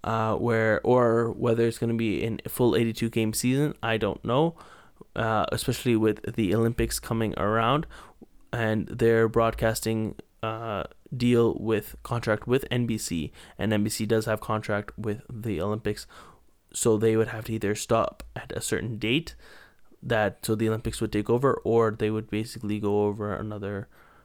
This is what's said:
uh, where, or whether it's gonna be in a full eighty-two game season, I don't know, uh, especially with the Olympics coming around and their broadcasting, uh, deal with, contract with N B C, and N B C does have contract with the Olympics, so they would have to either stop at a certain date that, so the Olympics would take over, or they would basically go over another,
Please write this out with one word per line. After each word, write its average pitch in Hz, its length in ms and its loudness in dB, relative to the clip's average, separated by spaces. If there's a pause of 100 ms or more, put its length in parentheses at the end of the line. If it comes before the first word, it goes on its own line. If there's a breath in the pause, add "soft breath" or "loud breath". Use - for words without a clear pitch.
uh, 110 320 0
where, 113 480 2
or 117 480 4
whether 117 360 2
it's 113 100 -2
gonna 117 180 0
be 107 280 0
in 113 220 -4
a - 40 -10
full 120 260 4
eighty-two 113 340 0
game 110 240 0
season, 135 400 0 (100)
I 113 140 0
don't 104 260 -2
know, 156 320 2 (640 loud breath)
uh, 110 340 0
especially 117 460 0
with 107 380 0
the 101 200 2
Olympics 113 440 0
coming 113 380 -2
around 113 500 2 (680 loud breath)
and 110 340 0
their 113 400 4
broadcasting, 113 880 0 (260)
uh, 110 420 -6 (320)
deal 120 440 4
with, 107 440 -2
contract 117 420 -2
with 127 240 0
N 123 160 0
B 113 120 -2
C, 82 340 -4 (260 loud breath)
and 107 160 0
N 104 100 2
B 107 60 0
C 110 160 -4
does 110 200 2
have 107 160 -2
contract 107 560 -4
with 107 320 -6
the 107 320 -4
Olympics, 104 440 -4 (680 loud breath)
so 110 240 4
they 110 180 4
would 110 140 2
have 113 160 -10
to 110 80 -6
either 104 200 -2
stop - 480 -2 (140)
at - 160 -10
a - 100 -6
certain 110 360 -4
date 127 380 -2 (680 loud breath)
that, 110 420 0
so 110 80 0
the 110 140 0
Olympics 110 340 -2
would 110 100 -2
take 104 180 -2
over, 127 240 4 (100)
or 113 280 4
they 110 200 -2
would 110 180 -4
basically 107 500 -4
go 104 260 2
over 104 280 -2
another, 101 540 -8 (380 soft breath)